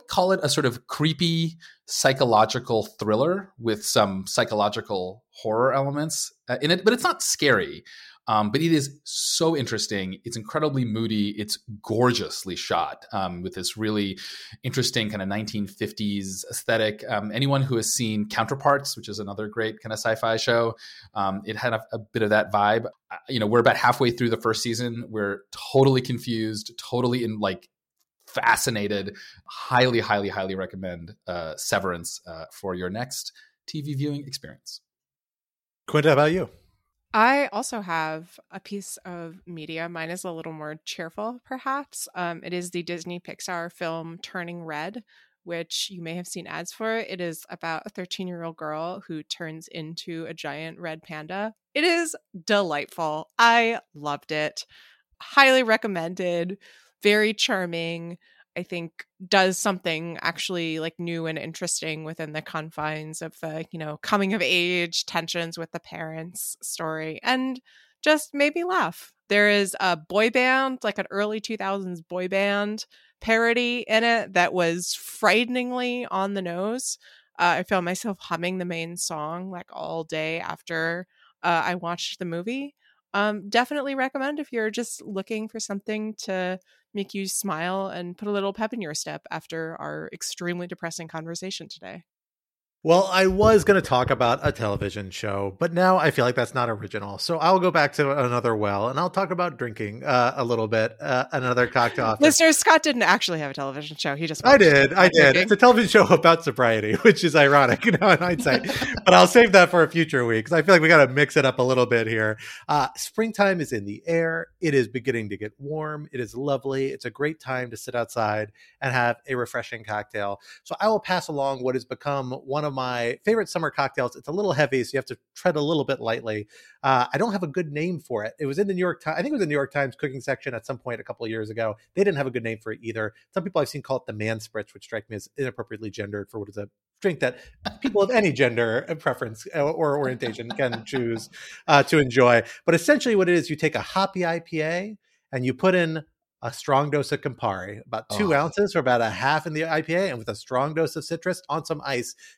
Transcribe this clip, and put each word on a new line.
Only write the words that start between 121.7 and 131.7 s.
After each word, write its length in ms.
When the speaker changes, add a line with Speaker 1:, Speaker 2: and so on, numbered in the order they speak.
Speaker 2:
has 100
become 480
one 320
of 80
my 500
favorite 240
summer 220
cocktails. 460
It's 120
a 40
little 220
heavy, 300
so 120
you 20
have 80
to 120
tread 200
a 60
little 220
bit 180
lightly. 460
Uh, 320
I 60
don't 120
have 120
a 40
good 240
name 280
for 240
it. 160
It 80
was 100
in 80
the 80
New 60
York 240
Ti-, 80
I 60
think 100
it 60
was 80
the 40
New 80
York 180
Times 240
cooking 260
section 340
at 100
some 140
point 200
a 40
couple 200
of 60
years 220
ago. 260